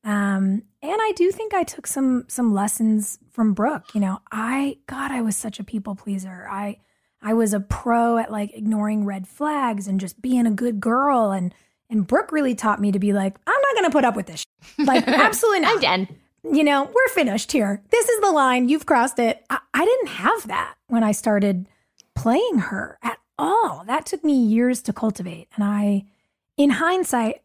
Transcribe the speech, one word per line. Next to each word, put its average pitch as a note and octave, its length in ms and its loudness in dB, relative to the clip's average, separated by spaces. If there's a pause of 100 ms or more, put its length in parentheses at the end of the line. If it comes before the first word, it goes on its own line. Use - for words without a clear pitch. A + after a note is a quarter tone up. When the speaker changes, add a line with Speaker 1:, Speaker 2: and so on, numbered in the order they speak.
Speaker 1:
Um, G3+ 580 0 (200)
and F4+ 200 -2
I A4 140 0
do F4+ 160 2
think G#4+ 220 -6
I F#4 100 0
took - 240 -8
some, B3+ 400 0
some A#3+ 260 0
lessons G#3+ 680 0 (120)
from A3 220 2
Brooke. G#3+ 420 -2
You G#3+ 60 0
know, F#3+ 200 -2 (100)
I, C4 460 -4 (100)
God, C4+ 240 -8
I B3+ 100 -2
was A3 140 -2
such - 240 -10
a G#3 40 -10
people G3+ 320 -8
pleaser. F#3+ 540 -10
I, G3+ 280 -8 (440)
I A3 120 -2
was A3+ 200 2
a G#3 60 0
pro A#3 580 0
at, A3+ 140 -4
like, G#3 220 -6
ignoring G#3+ 500 -2
red G3 240 -6
flags B3+ 600 -4
and G3 120 0
just F#3+ 220 -8
being B3+ 240 2
a A3+ 60 2
good A3 280 -2
girl. A#3+ 520 2
And, F3+ 220 -2 (360)
and G#3+ 160 0
Brooke D#4+ 260 0
really C#4+ 240 0
taught G#3 240 0
me G3+ 120 2
to G3 80 0
be G3+ 140 2
like, G3 220 0 (120)
"I'm B4+ 140 2
not C#5 140 2
gonna F#4+ 140 2
put C4+ 160 4
up A#3+ 100 2
with G3+ 120 -6
this D#3+ 140 -14
sh-. - 440 -6
Like, B3+ 220 4
Speaker 2:
<laughs> - 0 -
Speaker 1:
absolutely G4+ 540 2
not. F4+ 120 4
Speaker 2:
I'm G#4 80 0
done. F#3 260 0 (440)
Speaker 1:
You D4+ 120 4
know, C#4+ 200 4
we're B4+ 260 2
finished A#3+ 420 0
here. G3+ 380 0
This A4+ 180 2
is A4+ 140 0
the G4+ 100 4
line. B3+ 380 2
You've D4+ 160 0
crossed B3+ 340 2
it." A3+ 300 0
I, C4+ 80 -4 (160)
I D4 120 2
didn't A#4 240 2
have C#4 380 -2
that - 280 -6 (120)
when A#3 160 2
I G#3+ 100 2
started G3+ 540 0 (480)
playing D#4 440 0
her - 440 -6
at A#3 140 -6 (220)
all. D4+ 480 0
That C#4+ 180 -4
took - 180 -6
me D4+ 100 2
years A#3+ 500 2
to G3+ 100 -4
cultivate. F3 640 -6
And G#3 80 -2
I, G3+ 420 0 (520)
in C#4+ 140 6
hindsight D#4 720 0